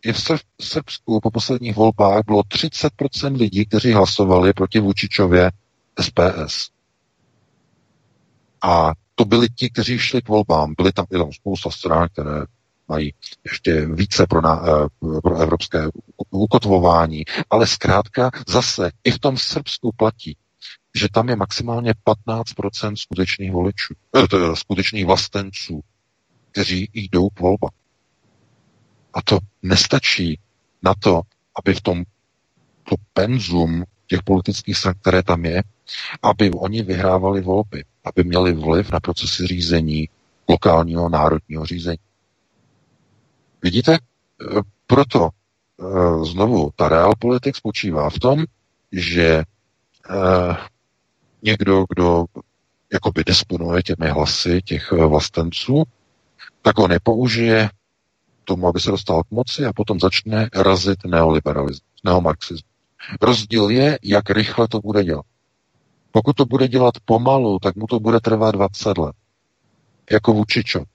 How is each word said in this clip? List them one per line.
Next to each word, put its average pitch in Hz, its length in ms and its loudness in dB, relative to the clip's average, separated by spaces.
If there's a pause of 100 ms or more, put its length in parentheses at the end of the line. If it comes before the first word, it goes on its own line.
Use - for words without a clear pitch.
I 113 100 -4
v - 40 -2
Srb-, - 280 -2 (160)
Srbsku - 600 -4
po - 100 0
posledních 117 460 -4
volbách 107 500 4
bylo 104 220 4
třicet - 480 -2
procent 139 400 -4
lidí, 104 300 0
kteří 113 260 2
hlasovali 95 600 4
proti 98 280 0
Vučičově 92 720 2 (460)
S - 120 -4
P 90 220 2 (140)
S. - 240 -10 (1900)
A 82 300 2 (220)
to 120 100 4
byli 113 300 4
ti, 127 160 -4
kteří 120 280 -2
šli - 240 -2
k - 60 -16
volbám. 78 480 2
Byly 92 160 2
tam, 92 180 -4
je 92 80 -2
tam 78 140 -2
spousta 92 380 -6
stran, 85 380 0
které 73 360 -6 (440)
mají 76 260 -4 (300)
ještě 78 420 -2
více 85 400 0
pro - 140 2
na-, 80 260 0
eh, 78 560 0
pro 87 160 0
evropské 80 500 -2 (420)
ukotvování. 87 920 2 (260)
Ale 110 160 2
zkrátka - 640 -2 (180)
zase 104 420 -2 (140)
i 123 60 2
v - 80 -2
tom 135 180 0
Srbsku - 600 -6
platí, 107 400 -4 (580)
že 107 180 -2
tam 113 160 0
je 120 80 0
maximálně 117 580 -4 (100)
patnáct 113 480 -2
procent 104 440 -6
skutečných 92 560 -4
voličů, 92 420 -4 (220)
eh, 131 120 6
to 98 100 0
je 82 180 0
skutečných 95 500 -4
vlastenců, 95 760 -4 (720)
kteří 92 420 -4
jdou 95 340 0
k - 120 -8
volbám. 92 300 0 (1400)
A - 80 -6
to 101 160 0 (240)
nestačí 92 760 0 (440)
na 92 160 2
to, 90 240 2 (360)
aby 95 160 0
v - 60 -6
tom 87 240 -2 (840)
to - 80 -2 (160)
penzum 87 720 0 (220)
těch 90 160 -2
politických 95 540 -2
stran, 92 240 -2
které 92 220 2
tam 85 220 0
je, 85 180 -2 (600)
aby 90 280 2
oni 95 320 -4
vyhrávali 95 580 0
volby, 92 440 -2 (200)
aby - 200 0
měli 90 280 2
vliv 80 380 0
na 80 100 -2
procesy 87 460 -6
řízení, 82 600 -2 (400)
lokálního, 85 600 2
národního 80 580 -2
řízení. 85 320 -8 (1600)
Vidíte? 107 320 4
E, 165 40 2 (880)
proto, 120 420 4
e, 90 960 -2
znovu, 87 520 0
ta - 120 2
realpolitik 113 680 2
spočívá 80 540 -4
v 80 80 -8
tom, 139 260 2 (480)
že, 85 380 0
e, 80 140 2 (2000)
někdo, 101 460 2
kdo 87 360 2 (680)
jakoby 90 320 -2
disponuje 85 580 0
těmi 80 280 -2
hlasy 76 520 0
těch, - 300 -6
e, 82 140 4
vlastenců, 82 760 0 (800)
tak - 160 2
on 90 140 4
je 85 100 2
použije 113 680 2 (720)
tomu, 90 240 -2
aby 85 120 0
se - 100 -2
dostal 87 320 0
k - 80 -8
moci 123 360 -4
a 110 60 -4
potom 101 280 -4
začne 107 540 0
razit 95 500 0
neoliberalismus, 76 800 0 (220)
neomarxismus. 87 720 -2 (460)
Rozdíl 107 500 2
je, 135 320 2
jak 101 280 0
rychle 107 380 0
to 113 120 -4
bude 101 240 0
dělat. 76 200 -4 (880)
Pokud 113 200 2
to 135 140 4
bude 127 220 2
dělat 123 260 4 (100)
pomalu, 123 540 2
tak 92 180 -2
mu 110 100 -8
to 117 140 -2
bude 113 200 2
trvat 110 300 2
dvacet 98 480 -2
let. 73 180 -4 (920)
Jako 107 220 2
Vučičo. 107 520 0 (100)